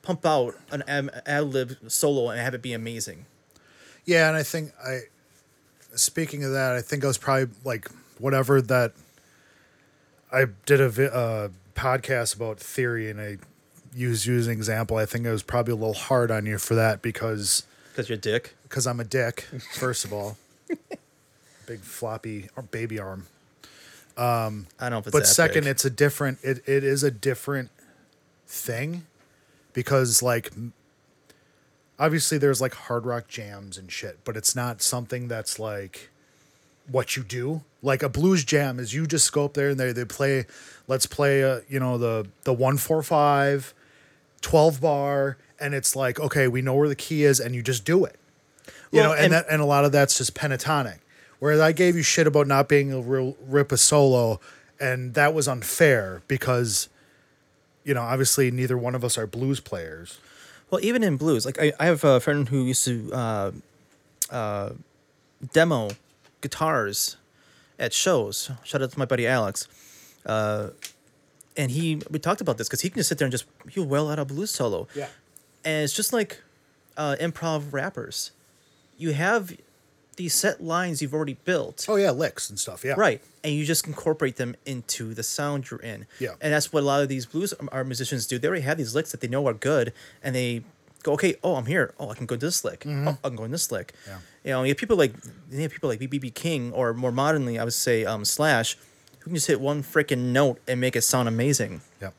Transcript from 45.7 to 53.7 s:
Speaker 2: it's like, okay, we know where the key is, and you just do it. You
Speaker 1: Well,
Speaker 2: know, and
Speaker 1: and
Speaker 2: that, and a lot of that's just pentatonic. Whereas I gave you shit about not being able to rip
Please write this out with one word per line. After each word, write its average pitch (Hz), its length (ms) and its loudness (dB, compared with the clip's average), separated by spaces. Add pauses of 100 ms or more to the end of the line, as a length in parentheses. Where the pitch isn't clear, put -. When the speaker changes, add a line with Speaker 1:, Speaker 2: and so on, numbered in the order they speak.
Speaker 2:
it's 135 220 -2
like, 135 240 -2
okay, 143 280 2
we 123 140 0
know 131 140 0
where 147 120 6
the 139 80 0
key 151 300 -2
is, 135 140 6
and 120 160 -4
you 123 60 -4
just 120 220 -2
do 175 220 4
it. - 120 -10 (760)
You 151 100 8
Speaker 1:
Well, 151 80 8
Speaker 2:
know, 156 40 4
and 151 120 4
Speaker 1:
and 165 80 8
Speaker 2:
that, 165 160 4
and 156 120 4
a 147 40 4
lot 143 180 6
of 143 80 6
that's 139 260 4
just - 180 -4
pentatonic. 135 640 -2 (400)
Whereas 151 200 4
I 156 120 8
gave 175 240 6
you 170 60 0
shit 156 260 4
about 147 200 6
not 139 220 4
being 139 220 6
able 131 120 -2
to 131 320 0 (100)
rip 139 260 2